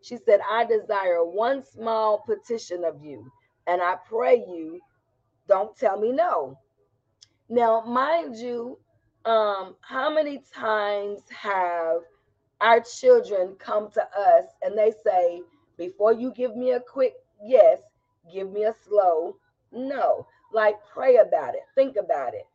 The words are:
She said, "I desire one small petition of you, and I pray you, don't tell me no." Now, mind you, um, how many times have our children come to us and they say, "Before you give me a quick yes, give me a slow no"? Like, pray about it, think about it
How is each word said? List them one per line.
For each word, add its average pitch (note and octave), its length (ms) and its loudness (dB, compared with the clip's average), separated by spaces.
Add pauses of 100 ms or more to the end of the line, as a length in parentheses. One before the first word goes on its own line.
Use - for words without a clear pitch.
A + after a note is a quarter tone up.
She B3 160 -14
said, G#3 300 4
"I A3+ 160 2
desire G3 600 0
one A#3 400 -2
small A3 540 -2
petition G#3 680 -8
of D3+ 180 -6
you, C3 300 -18 (340)
and F3+ 140 0
I F3+ 160 -2 (100)
pray A#3 400 2
you, E3+ 340 -12 (680)
don't G3 260 0
tell G3+ 240 -2
me A3 140 -2
no." F#3 460 -2 (920)
Now, A3+ 320 2
mind C4 560 -2
you, A#3+ 420 -10 (460)
um, G3+ 560 -2
how C4 320 -4
many D4 300 -2 (120)
times G#3 760 -4
have F3 680 -2 (600)
our A3+ 200 6
children G3+ 760 2
come G#3+ 340 -6
to G#3+ 100 -2
us F#3 420 4 (160)
and F#3+ 160 -6
they A3 160 2 (100)
say, F3+ 400 0 (360)
"Before F#3 340 0
you A#3+ 200 -4
give A#3+ 240 -6
me B3+ 160 -2
a A#3+ 80 -2
quick B3+ 340 -4 (280)
yes, G#3+ 380 6 (500)
give F#3+ 220 -10
me G#3 120 -4
a A3 100 0 (120)
slow F#3+ 500 2 (340)
no"? B3 560 -4 (280)
Like, G#3+ 220 2 (160)
pray C4 240 4
about D3 380 2
it, - 80 -8 (120)
think C4+ 220 2
about D3+ 380 -4
it G#2 200 -14